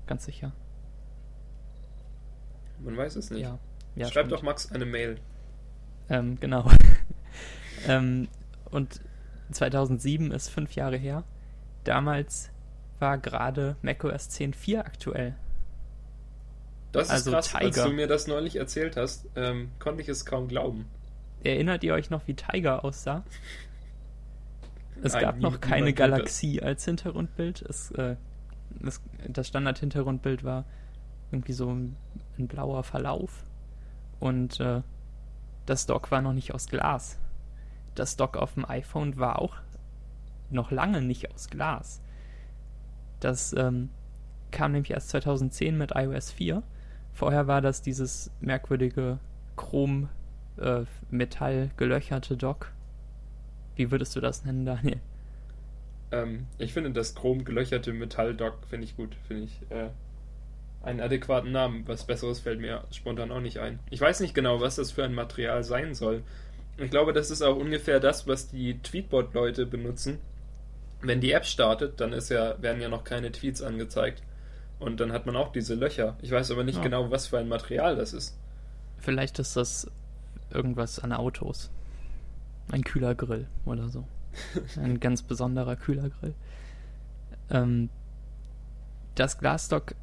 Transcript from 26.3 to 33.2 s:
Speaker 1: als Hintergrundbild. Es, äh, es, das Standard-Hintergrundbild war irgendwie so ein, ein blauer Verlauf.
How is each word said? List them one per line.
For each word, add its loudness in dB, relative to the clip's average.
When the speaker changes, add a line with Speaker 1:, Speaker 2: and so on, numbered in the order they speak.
Speaker 1:
als -2
Hintergrundbild. -4
Es, -10
äh, -2
es, -6
das -4
Standard-Hintergrundbild -2
war -4
irgendwie -4
so -2
ein, -4
ein -2
blauer -4
Verlauf. -4